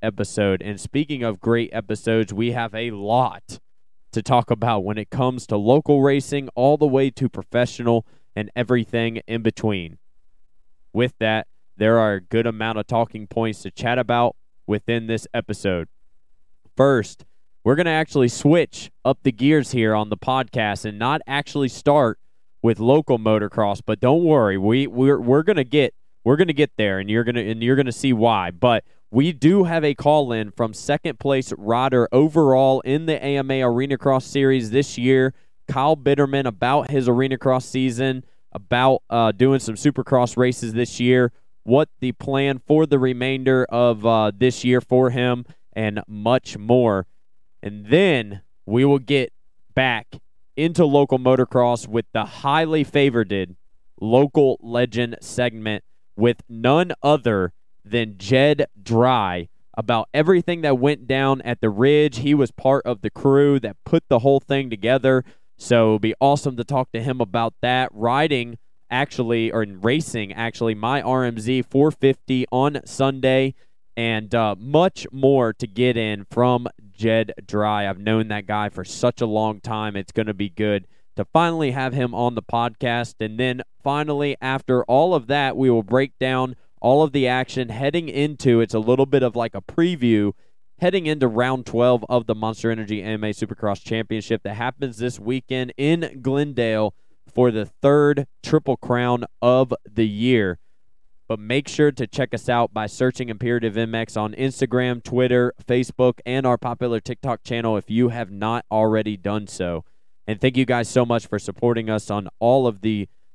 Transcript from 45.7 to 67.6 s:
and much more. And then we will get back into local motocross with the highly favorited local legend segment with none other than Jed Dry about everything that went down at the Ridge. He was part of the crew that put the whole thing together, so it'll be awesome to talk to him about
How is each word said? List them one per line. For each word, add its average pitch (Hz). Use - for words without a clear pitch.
and 104
much 107
more. 107
And 104
then 123
we 120
will 143
get 131
back 123
into 160
local 139
motocross 123
with 113
the 107
highly 151
favorited 107
local 131
legend 117
segment 110
with 117
none 135
other 117
than 110
Jed 131
Dry 110
about 113
everything 170
that 139
went 131
down 135
at 120
the 110
Ridge. 131
He 143
was 139
part -
of 104
the 107
crew 139
that 107
put -
the 120
whole 139
thing 139
together, 127
so 117
it'll 110
be 110
awesome 139
to 117
talk 131
to 113
him 127
about 113